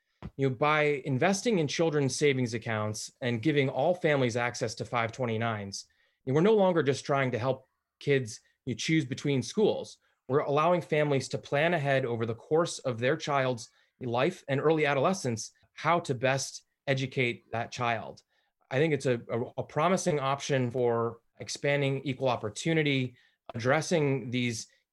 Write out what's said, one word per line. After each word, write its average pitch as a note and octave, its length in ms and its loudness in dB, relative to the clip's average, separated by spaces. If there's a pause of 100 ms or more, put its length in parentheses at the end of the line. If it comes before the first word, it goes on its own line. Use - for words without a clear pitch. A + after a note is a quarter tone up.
(360)
You C3+ 120 0
know, B2+ 60 -2
by D3 500 2
investing F#3 540 2
in D#3 80 2
children's D3 500 0
savings C3 380 2
accounts A2 560 -4 (100)
and A#2+ 220 -2
giving C#3+ 260 2
all D#3 260 0
families C3+ 420 2
access A#2+ 400 -4
to A#2+ 80 -8
five A#2 280 -2
twenty-nines, A2 760 -4 (380)
you C3 80 -2
know, C#3 40 2
we're D#3+ 60 6
no A3 120 6
longer F#3 280 4
just C3 220 -2
trying C#3 280 2
to A#2+ 60 -2
help B2+ 280 -2 (320)
kids, C3+ 420 0 (260)
you B2 80 -4
choose D#3+ 300 0
between C3 380 -2
schools. A#2 560 -2 (300)
We're C#3 120 2
allowing D#3 400 2
families D3 480 0
to C#3 100 -6
plan D#3 360 0
ahead C#3 300 0
over A#2 200 -2
the A2+ 100 -4
course E3 460 -2
of B2 180 -4
their B2+ 180 0
child's C3 520 -2 (340)
life B2+ 460 0
and C#3 120 0
early D3+ 260 4
adolescence, C#3 640 0 (240)
how E3 260 2
to C#3+ 140 -4
best C3 480 -2 (240)
educate C3 640 -2
that A2+ 200 -4
child. A2+ 500 -4 (480)
I C3 80 0
think D#3 160 2
it's C#3 120 -2
a, A#2+ 140 2 (100)
a, A#2 100 -2 (180)
a B2+ 40 -4
promising E3+ 580 0
option C3+ 500 0
for A#2 480 0 (220)
expanding C#3 640 -2
equal C3+ 240 -2
opportunity, C3 880 0 (380)
addressing C3+ 760 0
these, A#2+ 380 -2 (240)